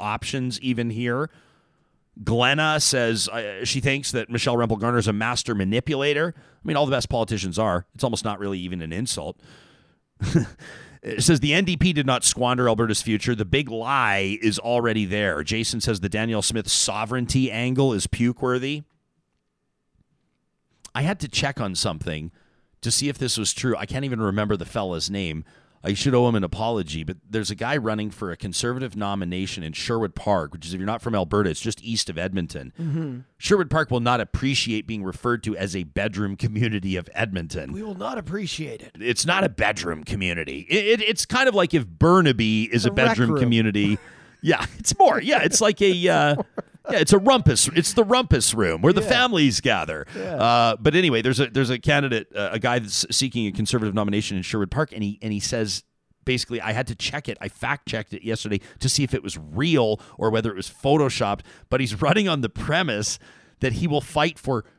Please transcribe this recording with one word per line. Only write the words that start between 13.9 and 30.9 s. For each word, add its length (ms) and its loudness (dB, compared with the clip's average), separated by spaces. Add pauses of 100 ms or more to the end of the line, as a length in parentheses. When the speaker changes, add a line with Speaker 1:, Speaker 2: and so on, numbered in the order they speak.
Speaker 1:
is 160 2
already 480 0
there. 360 -2
Jason 380 -4
says 200 -2
the 100 -2
Danielle 320 -2
Smith 260 -2
sovereignty 800 0
angle 440 0
is 120 -2
puke-worthy. 760 -2 (2000)
I 80 -4
had 180 -2
to 80 -8
check 320 -4
on 140 -4
something 580 -4 (480)
to 100 -4
see 180 0
if 100 -6
this 200 -2
was 140 -2
true. 240 0
I 100 -6
can't 180 -6
even 160 -4
remember 360 0
the 80 -6
fella's 460 -4
name. 340 -4 (380)
I 120 0
should 200 0
owe 140 6
him 60 2
an 100 2
apology, 600 -4
but 120 -8 (100)
there's 240 -4
a 40 -4
guy 240 -4
running 320 -2
for 200 -8
a 60 -8
Conservative 600 -4
nomination 640 -4
in 100 -8
Sherwood 420 -2
Park, 380 0
which 140 -14
is, 80 -8
if 40 -6
you're 80 -4
not 140 -4